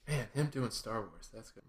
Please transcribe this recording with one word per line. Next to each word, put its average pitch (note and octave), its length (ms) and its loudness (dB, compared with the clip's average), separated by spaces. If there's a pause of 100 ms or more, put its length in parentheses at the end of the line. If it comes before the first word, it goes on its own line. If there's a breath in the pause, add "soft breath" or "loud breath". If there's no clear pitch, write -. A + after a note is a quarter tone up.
Man, C#3 260 2
him D3 140 6
doing C3 240 0
Star A2 300 -2
Wars, E2+ 340 -10
that's A2+ 160 -12
good. - 180 -18